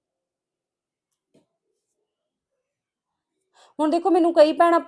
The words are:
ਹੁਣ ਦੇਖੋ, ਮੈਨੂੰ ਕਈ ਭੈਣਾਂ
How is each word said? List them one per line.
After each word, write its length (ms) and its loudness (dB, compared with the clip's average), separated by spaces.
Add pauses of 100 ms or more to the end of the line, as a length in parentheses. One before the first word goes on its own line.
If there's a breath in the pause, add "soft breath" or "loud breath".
(3750 soft breath)
ਹੁਣ 120 -2
ਦੇਖੋ, 200 -2
ਮੈਨੂੰ 240 0
ਕਈ 200 4
ਭੈਣਾਂ 340 0